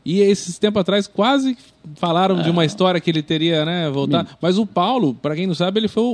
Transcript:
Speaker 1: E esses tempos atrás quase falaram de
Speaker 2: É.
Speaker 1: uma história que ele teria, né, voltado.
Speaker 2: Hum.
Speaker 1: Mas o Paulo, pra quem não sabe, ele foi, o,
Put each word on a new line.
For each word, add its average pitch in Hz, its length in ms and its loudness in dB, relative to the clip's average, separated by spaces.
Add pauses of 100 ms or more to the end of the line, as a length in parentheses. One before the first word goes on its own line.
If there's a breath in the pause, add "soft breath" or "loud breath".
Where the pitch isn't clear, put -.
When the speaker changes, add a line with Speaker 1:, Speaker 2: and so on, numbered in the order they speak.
Speaker 1:
E 185 160 2
esses 196 360 0
tempos 208 220 0
atrás 196 280 0
quase 262 500 0 (380)
falaram 180 460 0
de 160 60 0
Speaker 2:
É. 165 40 0
Speaker 1:
uma 170 120 2
história 175 380 2
que 175 100 -2
ele 160 100 0
teria, 160 440 0
né, 165 240 -2
voltado. 143 420 -2
Speaker 2:
Hum. - 100 -20
Speaker 1:
Mas 185 160 2
o 220 80 0
Paulo, 190 480 0
pra 147 220 -6
quem 175 100 -4
não 185 80 -2
sabe, 180 280 -2
ele 214 80 -2
foi, - 120 -2
o, 240 120 0